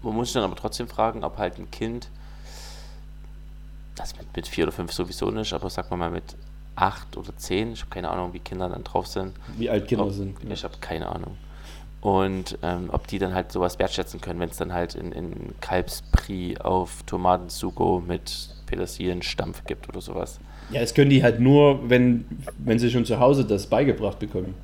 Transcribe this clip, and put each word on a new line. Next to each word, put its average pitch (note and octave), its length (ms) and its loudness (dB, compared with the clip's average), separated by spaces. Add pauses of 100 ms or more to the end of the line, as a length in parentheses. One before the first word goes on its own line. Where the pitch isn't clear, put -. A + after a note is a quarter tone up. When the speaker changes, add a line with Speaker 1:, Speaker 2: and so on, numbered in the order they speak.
Speaker 1:
man A2 120 -2
muss A#2+ 140 0
sich - 60 -6
dann A#2+ 100 2
aber F#2 120 0
trotzdem - 320 -6
fragen, A2 360 0
ob - 140 -6
halt F#2 200 -2
ein F#2 120 -12
Kind, A#2 380 -6 (1900)
das - 220 -8
mit, - 180 -14
mit E2+ 140 -6
vier E2+ 160 2
oder D#2 80 0
fünf F2 200 -6
sowieso F2+ 380 -2
nicht, G#2+ 220 -4
aber - 180 -4
sagen - 200 -6
wir F2+ 60 -2
mal E2+ 140 0
mit - 260 -8 (380)
acht - 420 0
oder - 200 -10
zehn, A2 360 -2
ich A2 100 -10
hab - 80 -10
keine F2 200 -4
Ahnung, F2+ 220 -2
wie F2+ 60 -10
Kinder F#2 300 -6
dann F2 160 -6
drauf F#2 220 0
sind. F#2+ 280 -4 (240)
Speaker 2:
Wie A2+ 100 -2
alt G#2 200 2
Kinder G2+ 180 2
Speaker 1:
Ob, G2 60 -2
Speaker 2:
sind, G2+ 300 -6
ja. G#2+ 80 -8
Speaker 1:
ich F#2+ 140 -6
hab - 160 -10
keine E2 280 -6
Ahnung. F2 280 -6 (640)
Und, F#2+ 640 2
ähm, F2 280 -2
ob - 180 -2
die G2+ 100 -4
dann F#2 160 0
halt F#2 180 -2
sowas F2+ 260 0
wertschätzen F#2+ 440 -2
können, F2 180 -6
wenn's E2+ 160 -4
dann E2+ 160 -4
halt F2 220 -2
in, - 180 -8
in - 480 -8
Kalbsbrie - 1000 0
auf - 440 0
Tomatensugo F2+ 1040 2
mit - 420 -6 (160)
Petersilienstampf F2+ 1000 -4
gibt - 240 -8
oder F#2+ 120 -8
sowas. - 400 -6 (300)
Speaker 2:
Ja, A#2 100 -2
das A#2+ 140 0
können C#3+ 160 10
die C3+ 120 10
halt A#2 180 6
nur, C#3 500 8
wenn, B2 340 8 (320)
wenn A#2+ 220 4
sie A#2+ 120 6
schon A#2+ 140 4
zu - 140 2
Hause C3 260 8
das G2+ 220 2
beigebracht A2+ 520 2
bekommen. F#2 440 -4